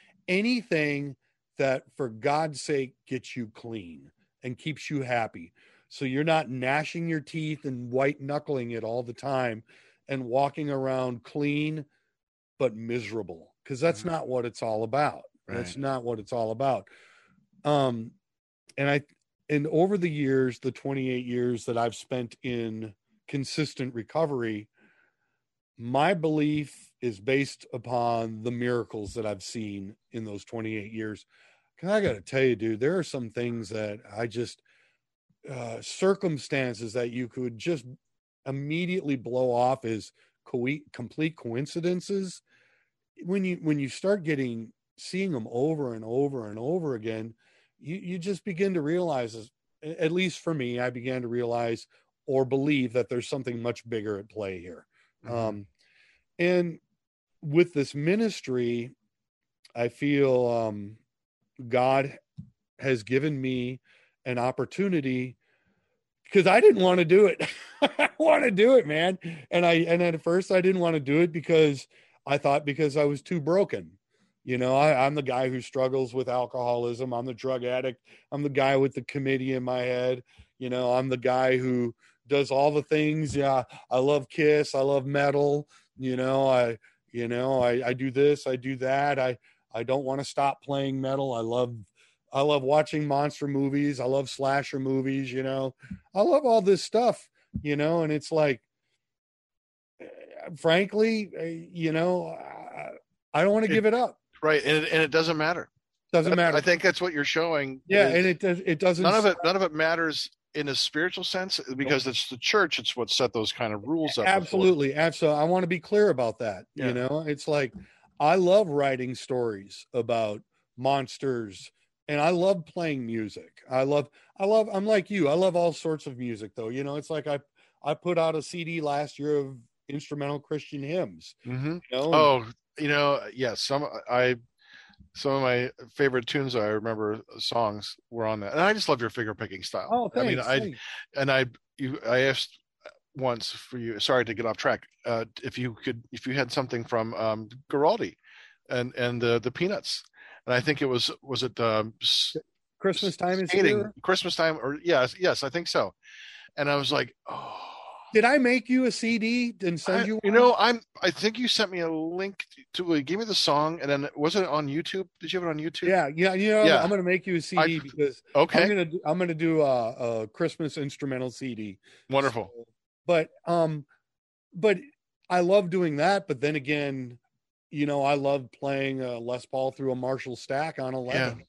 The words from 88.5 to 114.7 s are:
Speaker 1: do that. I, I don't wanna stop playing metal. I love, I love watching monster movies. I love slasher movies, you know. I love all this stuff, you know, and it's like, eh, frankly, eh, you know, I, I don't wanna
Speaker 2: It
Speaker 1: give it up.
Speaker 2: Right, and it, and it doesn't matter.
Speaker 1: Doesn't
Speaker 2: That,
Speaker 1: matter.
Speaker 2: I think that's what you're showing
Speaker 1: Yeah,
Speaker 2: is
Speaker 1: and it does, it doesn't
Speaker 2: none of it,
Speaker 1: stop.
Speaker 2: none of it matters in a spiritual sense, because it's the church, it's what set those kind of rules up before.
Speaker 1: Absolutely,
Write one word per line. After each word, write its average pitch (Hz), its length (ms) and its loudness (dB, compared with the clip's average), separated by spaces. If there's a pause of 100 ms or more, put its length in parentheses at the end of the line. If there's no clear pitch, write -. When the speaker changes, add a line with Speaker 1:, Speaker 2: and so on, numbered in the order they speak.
Speaker 1:
do 131 200 -6
that. 135 400 0
I, 127 200 -2 (360)
I 117 100 -6
don't 131 200 -2
wanna 135 220 -4
stop 139 360 -2
playing 139 380 -2
metal. 135 340 -2
I 117 80 -4
love, 120 340 -2 (560)
I 135 100 0
love 147 220 2
watching 151 440 2
monster 143 400 -2
movies. 139 520 0
I 123 60 -4
love 135 240 0
slasher 139 500 -2
movies, 135 520 0
you 131 120 -4
know. 135 320 -2 (380)
I 190 80 2
love 302 240 6
all 226 160 6
this 190 220 4
stuff, 226 460 0 (320)
you 147 140 0
know, 160 280 2
and 151 80 0
it's 151 200 -4
like, 151 300 2 (1400)
eh, - 60 -18 (520)
frankly, 202 800 2
eh, 165 340 -8
you 160 200 -2
know, 170 360 0
I, - 640 -14 (420)
I 151 100 4
don't 202 100 6
wanna 220 120 4
Speaker 2:
It 196 80 2
Speaker 1:
give 214 120 6
it 214 80 4
up. 240 280 0 (220)
Speaker 2:
Right, 156 200 4
and 156 220 4
it, - 60 -4
and 160 100 4
it 156 80 2
doesn't 160 280 2
matter. 156 320 -2 (440)
Speaker 1:
Doesn't 170 180 4
Speaker 2:
That, 180 40 4
Speaker 1:
matter. 170 220 6
Speaker 2:
I 151 40 2
think 175 200 4
that's 180 200 4
what 180 120 0
you're 143 100 0
showing 143 640 0
Speaker 1:
Yeah, 190 220 6
Speaker 2:
is 165 60 4
Speaker 1:
and 180 120 4
it 180 120 0
does, 180 260 0
it 165 140 0
doesn't 180 240 2
Speaker 2:
none 185 120 6
of 220 100 6
it, 190 60 6
Speaker 1:
stop. 165 140 0
Speaker 2:
none 180 100 4
of 190 80 0
it 160 100 0
matters 160 560 0 (240)
in 147 160 -2
a 131 60 -2
spiritual 175 480 -2
sense, 185 360 -4 (160)
because 135 320 2
it's 123 220 -4
the 127 80 -10
church, 185 420 2
it's - 160 -4
what 117 160 -2
set 123 200 2
those 110 200 -2
kind 113 220 -4
of 104 100 -8
rules 156 340 -2
up 160 80 2
before. 190 120 6
Speaker 1:
Absolutely, 180 580 2